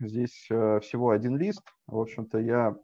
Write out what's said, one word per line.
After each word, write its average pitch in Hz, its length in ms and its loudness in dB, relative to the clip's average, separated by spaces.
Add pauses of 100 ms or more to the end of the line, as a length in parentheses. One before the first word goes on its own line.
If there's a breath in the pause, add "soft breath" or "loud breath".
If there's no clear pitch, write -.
Здесь, 120 500 -6
э, 110 300 4
всего 120 300 0
один 117 280 2
лист. 202 240 -4 (260)
В 110 120 -4
общем-то, 113 380 -4
я 117 340 2 (120)